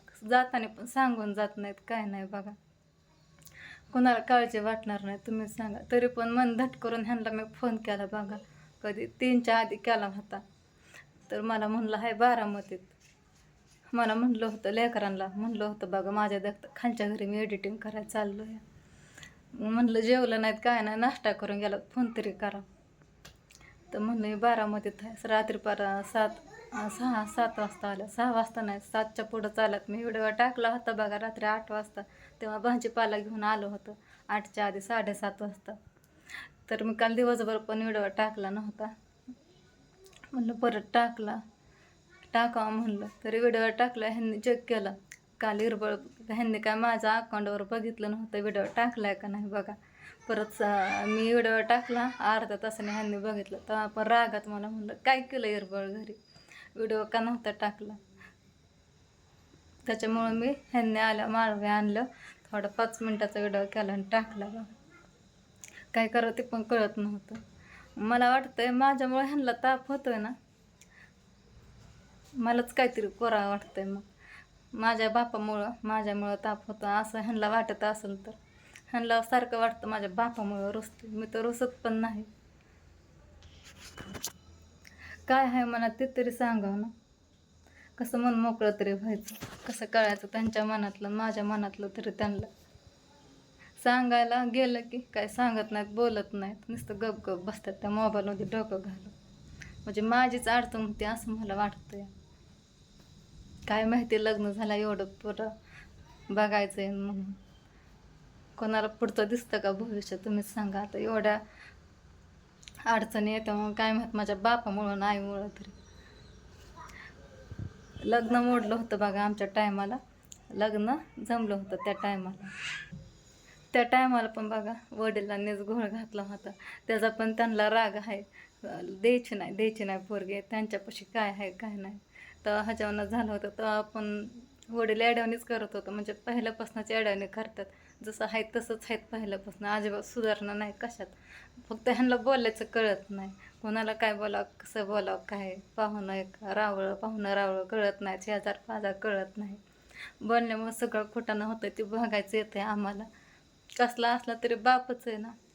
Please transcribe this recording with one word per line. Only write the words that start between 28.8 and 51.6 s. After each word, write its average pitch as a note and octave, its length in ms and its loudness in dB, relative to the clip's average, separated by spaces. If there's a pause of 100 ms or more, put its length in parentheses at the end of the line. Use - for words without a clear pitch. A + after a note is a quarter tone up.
सातच्या A3 440 -2
पुढं A3 240 -4
चालत G#3 420 0
मी G#3 80 -4
व्हिडिओ A3 400 0
टाकला B3 300 4
होता A#3 240 -2
बघा G#3 260 -2
रात्री A3 260 -6
आठ A3 280 0
वाजता, G#3+ 280 -6 (400)
तेव्हा G#3+ 180 -4
भाजीपाला A#3 600 2
घेऊन G#3+ 260 -6
आलो G#3 240 0
होतं G3+ 240 -10 (360)
आठच्या G#3 380 -2
आधी G3 140 -2
साडेसात G#3 600 -2
वाजता. G3+ 300 -10 (1000)
तर A3 120 -2
मी A3 120 -2
काल A3+ 200 2
दिवसभर A3+ 440 2
पण A3 240 -4
व्हिडिओ G#3+ 200 0 (140)
टाकला G#3+ 340 0
नव्हता, G#3+ 440 -6 (1400)
म्हणलं A#3+ 200 0
परत A3+ 280 2 (140)
टाकला, A#3 420 2 (960)
टाकावं A#3 400 2
म्हणलं, G#3+ 340 -2 (180)
तरी A3 140 0
व्हिडिओ A#3 220 6 (180)
टाकला, A#3+ 280 2
ह्यांनी A3 340 -2
चेक A#3+ 280 2
केला. G3 260 0 (460)
काल G#3+ 200 2
इरबळ, G#3+ 340 0 (340)
ह्यांनी A3 300 0
काय G#3+ 160 2
माझ्या A3 420 4
अकाउंटवर G#3 460 -2
बघितलं G#3+ 480 -4
नव्हतं A3 300 -4
व्हिडिओ G3+ 220 0 (140)
टाकलाय A#3 380 2
का G3+ 140 -10
नाही G#3 180 -4
बघा. G3+ 260 -4 (560)
परत G#3+ 240 0
स-, G3+ 540 2
मी A3 260 4
व्हिडिओ A3+ 360 6